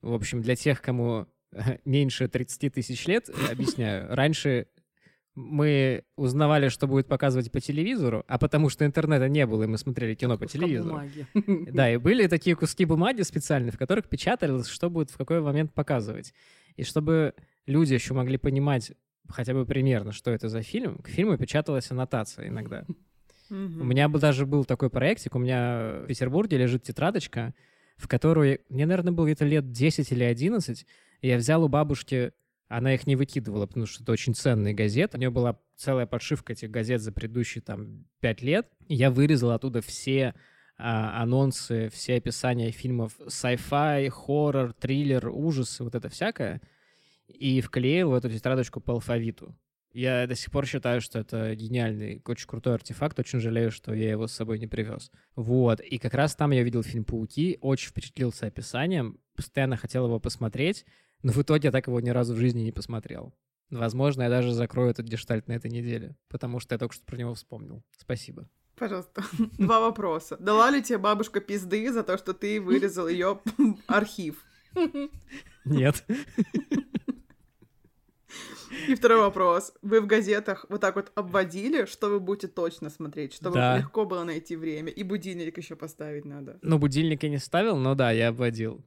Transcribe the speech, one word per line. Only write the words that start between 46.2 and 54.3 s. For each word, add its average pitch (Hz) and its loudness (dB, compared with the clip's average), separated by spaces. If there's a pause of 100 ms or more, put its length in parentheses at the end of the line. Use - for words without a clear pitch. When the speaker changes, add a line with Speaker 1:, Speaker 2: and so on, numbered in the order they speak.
Speaker 1:
И 131 0
вклеил 147 2
в 127 2
эту 123 0
тетрадочку 127 -2
по 123 -2
алфавиту. 117 -4 (380)
Я 123 0
до 123 -4
сих - -10
пор 139 0
считаю, 120 -2
что - -8
это 110 -4
гениальный, 110 -4
очень - -8
крутой 120 -2
артефакт. - -4
Очень 123 -2
жалею, 113 0
что - -10
я 110 -2
его 110 -2
с 110 -8